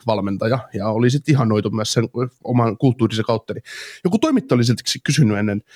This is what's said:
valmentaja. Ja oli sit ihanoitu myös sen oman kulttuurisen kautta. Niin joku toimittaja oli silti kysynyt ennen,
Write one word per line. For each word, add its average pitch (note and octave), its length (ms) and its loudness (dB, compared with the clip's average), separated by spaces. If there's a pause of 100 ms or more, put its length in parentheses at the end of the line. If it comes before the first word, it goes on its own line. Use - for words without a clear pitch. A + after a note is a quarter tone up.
valmentaja. G#2+ 520 -2 (160)
Ja G2+ 140 -4
oli A#2 220 2
sit C#3+ 180 -2
ihanoitu A2 420 2
myös G#2+ 220 -4
sen A2+ 160 0 (360)
oman A#2+ 340 0
kulttuurisen A2+ 460 2
kautta. G#2+ 300 -4
Niin - 80 -12 (420)
joku F#3+ 140 0
toimittaja C4 380 0
oli A#2+ 80 4
silti A#2+ 180 0 (220)
kysynyt A2 340 2
ennen, G#2 240 -2 (140)